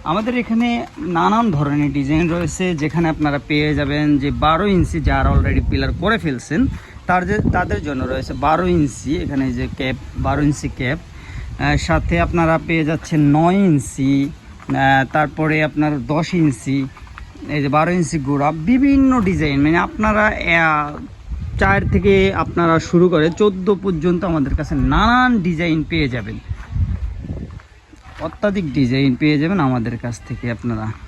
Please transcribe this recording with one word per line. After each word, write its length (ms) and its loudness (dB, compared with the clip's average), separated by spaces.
আমাদের 340 -2
এখানে 480 0
নানান 520 0
ধরনের 420 0
ডিজাইন 380 0
রয়েছে, 440 -2
যেখানে 340 -2
আপনারা 300 -2
পেয়ে 260 0
যাবেন 440 2
যে 120 0
বারো 360 2
ইঞ্চি 340 2
যারা 320 2
already 380 2
পিলার 300 0
করে 180 2
ফেলছেন, 480 -2
তার 200 2
যে, 120 0
তাদের 300 -2
জন্য 220 -4
রয়েছে 300 -4
বারো 320 2
ইঞ্চি, 500 0
এখানে 360 -2
যে 240 -4
ক্যাপ, 200 -4
বারো 240 0
ইঞ্চি 260 0
ক্যাপ, 300 -4
আহ, 160 2
সাথে 440 0
আপনারা 460 2
পেয়ে 180 0
যাচ্ছেন 360 0
নয় 340 4
ইঞ্চি, 760 2
আহ, 840 0
তারপরে 520 0
আপনার 420 -2
দশ 280 -2
ইঞ্চি, 520 0
এই 140 -2
যে 60 -2
বারো 240 2
ইঞ্চি 260 0
গোড়া, 340 0
বিভিন্ন 680 4
ডিজাইন, 400 2
মানে, 180 4
আপনারা, 480 0
আহ, 680 0
চার 320 2
থেকে 440 4
আপনারা 460 2
শুরু 280 4
করে 220 4
চোদ্দ 520 0
পর্যন্ত 420 0
আমাদের 300 0
কাছে 200 -4
নানান 640 2
ডিজাইন 440 0
পেয়ে 260 -2
যাবেন, 300 -6
অত্যাধিক 520 -4
ডিজাইন 420 2
পেয়ে 240 2
যাবেন 220 0
আমাদের 380 -2
কাছ 300 -8
থেকে 220 -6
আপনারা। 420 -6